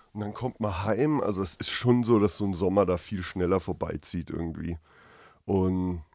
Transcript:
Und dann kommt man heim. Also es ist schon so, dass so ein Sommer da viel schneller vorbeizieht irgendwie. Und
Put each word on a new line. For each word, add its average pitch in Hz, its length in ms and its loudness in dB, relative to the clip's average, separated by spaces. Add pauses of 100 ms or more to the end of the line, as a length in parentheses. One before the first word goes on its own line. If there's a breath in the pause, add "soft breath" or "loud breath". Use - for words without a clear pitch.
(120 soft breath)
Und 107 80 -8
dann 104 140 -6
kommt - 260 -6
man 101 240 -2
heim. 127 360 2
Also 98 220 -2
es 95 140 -6
ist - 140 -6
schon 123 340 4
so, 113 160 6
dass 101 160 2
so 104 100 -4
ein 98 80 0
Sommer 95 320 4
da 90 100 2
viel 90 280 -6
schneller 92 340 0
vorbeizieht 82 720 -6
irgendwie. 82 480 -6 (680 soft breath)
Und 92 580 0 (100)